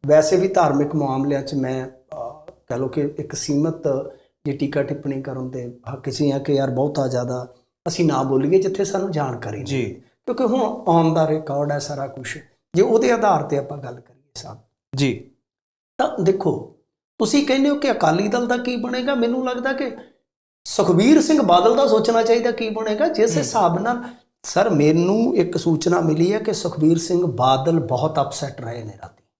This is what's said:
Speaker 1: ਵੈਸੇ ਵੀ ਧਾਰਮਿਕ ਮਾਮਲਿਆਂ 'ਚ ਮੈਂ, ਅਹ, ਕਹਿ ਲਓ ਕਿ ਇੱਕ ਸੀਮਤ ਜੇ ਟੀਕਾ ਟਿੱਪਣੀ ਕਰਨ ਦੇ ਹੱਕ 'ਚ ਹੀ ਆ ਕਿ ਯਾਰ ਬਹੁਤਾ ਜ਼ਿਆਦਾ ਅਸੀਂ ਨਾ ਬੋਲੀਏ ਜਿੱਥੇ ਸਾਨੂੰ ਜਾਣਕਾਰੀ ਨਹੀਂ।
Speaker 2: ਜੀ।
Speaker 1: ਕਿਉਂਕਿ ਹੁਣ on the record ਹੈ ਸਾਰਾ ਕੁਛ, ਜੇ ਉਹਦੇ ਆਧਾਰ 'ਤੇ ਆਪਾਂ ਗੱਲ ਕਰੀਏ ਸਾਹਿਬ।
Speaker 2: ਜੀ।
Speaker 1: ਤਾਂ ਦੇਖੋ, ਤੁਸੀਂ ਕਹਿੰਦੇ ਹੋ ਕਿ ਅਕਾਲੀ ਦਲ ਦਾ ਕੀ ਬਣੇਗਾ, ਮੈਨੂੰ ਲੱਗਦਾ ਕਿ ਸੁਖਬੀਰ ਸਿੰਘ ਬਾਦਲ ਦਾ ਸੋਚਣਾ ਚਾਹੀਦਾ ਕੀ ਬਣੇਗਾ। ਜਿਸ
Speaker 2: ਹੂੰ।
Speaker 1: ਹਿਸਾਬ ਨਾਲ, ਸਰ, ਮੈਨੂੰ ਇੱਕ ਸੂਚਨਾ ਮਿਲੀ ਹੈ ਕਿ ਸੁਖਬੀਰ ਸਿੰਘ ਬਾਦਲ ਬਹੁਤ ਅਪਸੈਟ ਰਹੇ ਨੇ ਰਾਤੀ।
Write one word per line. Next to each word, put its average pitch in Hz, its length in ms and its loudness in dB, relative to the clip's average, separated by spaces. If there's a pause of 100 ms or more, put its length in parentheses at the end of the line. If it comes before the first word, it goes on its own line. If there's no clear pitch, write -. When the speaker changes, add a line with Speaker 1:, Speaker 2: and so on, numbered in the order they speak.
Speaker 1:
ਵੈਸੇ 156 320 4
ਵੀ 185 100 2
ਧਾਰਮਿਕ 147 480 2
ਮਾਮਲਿਆਂ 139 460 -2
'ਚ 135 120 -8
ਮੈਂ, 131 360 -4
ਅਹ, - 600 -14 (160)
ਕਹਿ 120 100 -6
ਲਓ 131 100 -4
ਕਿ 147 140 -4
ਇੱਕ 143 340 -6
ਸੀਮਤ 151 520 -2 (580)
ਜੇ 143 60 -2
ਟੀਕਾ 139 320 -2
ਟਿੱਪਣੀ 139 380 -6
ਕਰਨ 131 280 -8
ਦੇ 123 300 -12 (140)
ਹੱਕ 139 160 -8
'ਚ 131 120 -4
ਹੀ 143 100 2
ਆ 139 80 -2
ਕਿ 143 140 -2
ਯਾਰ 135 160 0
ਬਹੁਤਾ 135 380 -2
ਜ਼ਿਆਦਾ 127 460 -4 (340)
ਅਸੀਂ 165 180 0
ਨਾ 135 180 2
ਬੋਲੀਏ 139 380 2
ਜਿੱਥੇ 190 240 -2
ਸਾਨੂੰ 190 260 -4
ਜਾਣਕਾਰੀ 123 460 -4
ਨਹੀਂ। 131 80 -10
Speaker 2:
ਜੀ। 120 380 -4 (220)
Speaker 1:
ਕਿਉਂਕਿ 247 180 -2
ਹੁਣ 240 180 0 (120)
on 165 420 2
the 156 200 2
record 147 360 -4
ਹੈ 143 80 -2
ਸਾਰਾ 139 280 -8
ਕੁਛ, 135 300 -12 (380)
ਜੇ 175 60 4
ਉਹਦੇ 233 300 4
ਆਧਾਰ 208 320 2
'ਤੇ 143 140 -4
ਆਪਾਂ 143 200 -8
ਗੱਲ 123 220 -14
ਕਰੀਏ - 360 -20
ਸਾਹਿਬ। - 240 -16 (360)
Speaker 2:
ਜੀ। 131 360 -2 (680)
Speaker 1:
ਤਾਂ - 260 -2
ਦੇਖੋ, - 520 0 (420)
ਤੁਸੀਂ 285 300 2
ਕਹਿੰਦੇ 269 220 2
ਹੋ 285 60 2
ਕਿ 285 160 0
ਅਕਾਲੀ 180 360 2
ਦਲ 240 200 0
ਦਾ 247 100 0
ਕੀ 247 180 -4
ਬਣੇਗਾ, 247 400 -4
ਮੈਨੂੰ 247 300 0
ਲੱਗਦਾ 247 280 -4
ਕਿ 269 240 -6 (680)
ਸੁਖਬੀਰ 175 540 6
ਸਿੰਘ 302 200 4
ਬਾਦਲ 180 340 6
ਦਾ 277 120 4
ਸੋਚਣਾ 226 360 4
ਚਾਹੀਦਾ 233 280 2
ਕੀ 226 180 -4
ਬਣੇਗਾ। 220 380 -2
ਜਿਸ 233 240 2
Speaker 2:
ਹੂੰ। 160 60 0
Speaker 1:
ਹਿਸਾਬ 170 420 2
ਨਾਲ, 240 240 -2 (400)
ਸਰ, 214 260 2
ਮੈਨੂੰ 175 680 2
ਇੱਕ 180 220 0
ਸੂਚਨਾ 170 440 0
ਮਿਲੀ 165 320 2
ਹੈ 214 60 0
ਕਿ 214 140 -2
ਸੁਖਬੀਰ 160 440 2
ਸਿੰਘ 175 280 0
ਬਾਦਲ 135 540 2
ਬਹੁਤ 143 400 -2
ਅਪਸੈਟ - 420 -6
ਰਹੇ 117 220 -10
ਨੇ 107 180 -14
ਰਾਤੀ। - 220 -20 (160)